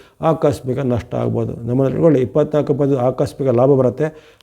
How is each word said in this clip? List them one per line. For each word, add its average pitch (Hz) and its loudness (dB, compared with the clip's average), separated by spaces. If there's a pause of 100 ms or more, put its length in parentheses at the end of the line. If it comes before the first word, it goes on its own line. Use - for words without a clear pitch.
(220)
ಆಕಸ್ಮಿಕ 147 -2
ನಷ್ಟ 123 -4
ಆಗ್ಬೋದು. 117 -4
ನಮ್ಮಲ್ಲಿ 131 0
ಇಟ್ಕೊಳ್ಳಿ, 156 4
ಇಪ್ಪತ್ನಾಲ್ಕು, 147 0
ಇಪ್ಪತ್ತು 139 0
ಆಕಸ್ಮಿಕ 131 -2
ಲಾಭ 123 4
ಬರುತ್ತೆ, 135 0